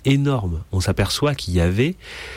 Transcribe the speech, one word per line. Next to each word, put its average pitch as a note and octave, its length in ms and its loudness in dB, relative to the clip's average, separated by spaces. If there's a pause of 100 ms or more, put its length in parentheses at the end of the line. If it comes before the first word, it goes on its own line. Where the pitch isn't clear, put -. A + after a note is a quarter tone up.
énorme. C3+ 680 0
On F#2 100 0
s'aperçoit A#2 540 0
qu'il F2+ 200 -6
y F2 60 4
avait, G#2+ 360 2 (400)